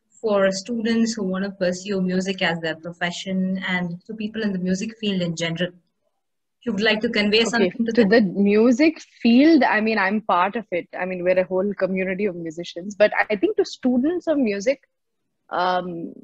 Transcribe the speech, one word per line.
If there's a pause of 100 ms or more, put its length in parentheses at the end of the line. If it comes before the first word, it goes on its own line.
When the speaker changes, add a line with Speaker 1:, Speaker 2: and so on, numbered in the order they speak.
(220)
Speaker 1:
for
students
who
want
to
pursue
music
as
their
profession
and
to
people
in
the
music
field
in
general? (920)
You
would
like
to
convey
Speaker 2:
Okay,
Speaker 1:
something
to
Speaker 2:
to
Speaker 1:
them?
Speaker 2:
the (180)
music (220)
field,
I
mean,
I'm
part
of
it. (100)
I
mean,
we're
a
whole
community
of
musicians.
But (180)
I
think
to
students
of
music, (680)
um, (100)